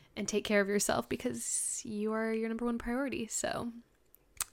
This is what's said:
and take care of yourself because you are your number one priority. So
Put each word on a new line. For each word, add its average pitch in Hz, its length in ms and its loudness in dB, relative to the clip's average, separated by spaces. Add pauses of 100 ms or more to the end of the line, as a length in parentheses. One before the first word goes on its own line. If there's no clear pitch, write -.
(160)
and 202 100 -4
take 208 180 0
care 208 180 6
of 190 60 0
yourself 208 400 2
because - 760 -2
you 214 280 -2
are 220 200 0
your 220 160 0
number 226 160 -2
one 233 140 2
priority. 240 500 -2
So - 420 -2 (840)